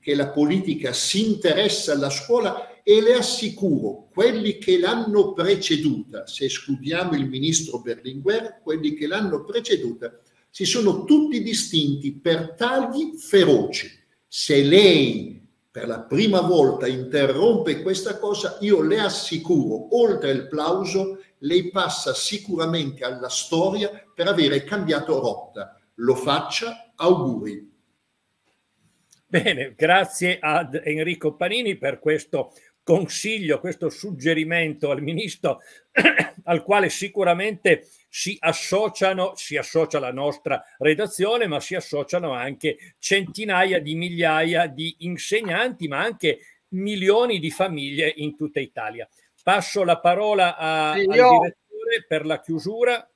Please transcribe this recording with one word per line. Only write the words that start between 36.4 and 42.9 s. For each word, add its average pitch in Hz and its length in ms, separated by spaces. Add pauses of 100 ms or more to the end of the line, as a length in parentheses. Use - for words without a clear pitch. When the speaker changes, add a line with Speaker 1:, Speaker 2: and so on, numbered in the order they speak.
Speaker 2:
al 170 180
quale 196 260
sicuramente 190 1000 (200)
si - 300
associano, 190 960
si - 220
associa 156 420
la 127 140
nostra 139 520 (140)
redazione, 196 680
ma 147 100
si 170 160
associano 156 580
anche 131 680